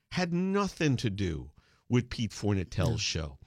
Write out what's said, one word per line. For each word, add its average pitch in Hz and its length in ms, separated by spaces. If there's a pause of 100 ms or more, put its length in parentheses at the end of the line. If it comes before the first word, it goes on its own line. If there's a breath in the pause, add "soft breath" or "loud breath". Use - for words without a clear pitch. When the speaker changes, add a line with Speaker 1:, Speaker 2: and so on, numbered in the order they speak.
(120)
Speaker 1:
had 175 220
nothing 185 640
to 117 120
do 87 400 (400 soft breath)
with 123 200
Pete 110 220
Fornitel's 98 600 (240)
Speaker 2:
Yeah. 80 60
Speaker 1:
show. 73 260